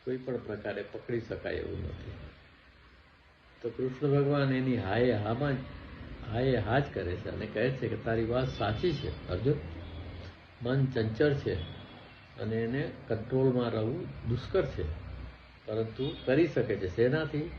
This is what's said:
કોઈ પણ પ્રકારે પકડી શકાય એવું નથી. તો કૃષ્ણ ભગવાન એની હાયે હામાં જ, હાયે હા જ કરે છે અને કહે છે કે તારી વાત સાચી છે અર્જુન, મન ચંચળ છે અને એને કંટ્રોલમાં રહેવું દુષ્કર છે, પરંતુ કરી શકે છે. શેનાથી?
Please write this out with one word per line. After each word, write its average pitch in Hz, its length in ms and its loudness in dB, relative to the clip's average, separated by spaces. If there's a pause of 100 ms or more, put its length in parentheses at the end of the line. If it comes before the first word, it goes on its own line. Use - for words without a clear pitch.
કોઈ 127 140 -2
પણ 127 200 -4
પ્રકારે 104 460 -6
પકડી 117 360 -4
શકાય 98 340 -6
એવું 82 240 -4
નથી. - 340 -6 (1500)
તો 120 80 -4
કૃષ્ણ 131 380 -2
ભગવાન 139 460 6
એની 131 240 2
હાયે 110 340 4
હામાં 117 420 2
જ, 127 40 0 (760)
હાયે 123 260 4
હા 110 220 4
જ 143 40 2 (100)
કરે 90 220 -2
છે 92 140 -6
અને 90 160 -6
કહે 110 240 2
છે 135 180 -2
કે 104 80 -2
તારી 113 300 0
વાત 127 220 2
સાચી 117 440 0
છે 87 200 -2 (180)
અર્જુન, 107 260 2 (1040)
મન 127 240 2
ચંચળ 123 480 4
છે 107 240 0 (840)
અને 113 220 0
એને 131 280 -2 (160)
કંટ્રોલમાં 123 600 2
રહેવું 113 380 0 (220)
દુષ્કર 156 360 2
છે, 107 180 -4 (840)
પરંતુ 113 500 -2 (100)
કરી 143 220 6
શકે 110 280 2
છે. 92 200 -2
શેનાથી? 151 640 2